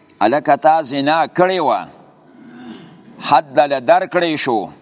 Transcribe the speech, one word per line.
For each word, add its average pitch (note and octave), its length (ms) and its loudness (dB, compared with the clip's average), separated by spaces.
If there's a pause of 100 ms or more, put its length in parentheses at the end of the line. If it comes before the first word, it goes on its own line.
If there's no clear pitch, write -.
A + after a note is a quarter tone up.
(200)
هلکه، D3+ 360 0
تا D#3+ 260 2
زنا C#3+ 440 -2
کړې F3+ 340 0
وه، G#2+ 260 -2 (1300)
حد D3 340 0
دله C#3+ 260 0
درکړی E3+ 560 0
شو G#2+ 320 -2 (140)